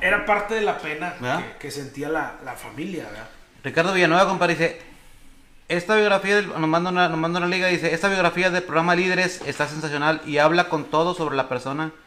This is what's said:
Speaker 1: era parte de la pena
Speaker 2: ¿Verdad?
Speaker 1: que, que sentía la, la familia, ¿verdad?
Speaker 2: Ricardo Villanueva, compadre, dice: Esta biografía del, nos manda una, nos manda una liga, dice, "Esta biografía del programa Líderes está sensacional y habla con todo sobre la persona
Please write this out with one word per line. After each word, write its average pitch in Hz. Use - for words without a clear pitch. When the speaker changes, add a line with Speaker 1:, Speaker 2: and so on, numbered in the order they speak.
Speaker 1:
era 196
parte 208
de 220
la 190
pena 156
Speaker 2:
¿Verdad? 127
Speaker 1:
que, -
que 143
sentía 139
la, 151
la 123
familia, 139
¿verdad? 110
Speaker 2:
Ricardo 165
Villanueva, 180
compadre, 180
dice: 160
Esta 175
biografía 202
del, 202
nos 156
manda 175
una, 180
nos 165
manda 165
una 175
liga, 185
dice, 165
"Esta 180
biografía 180
del 180
programa 170
Líderes 180
está 147
sensacional 151
y 147
habla 170
con 151
todo 165
sobre 151
la 135
persona 135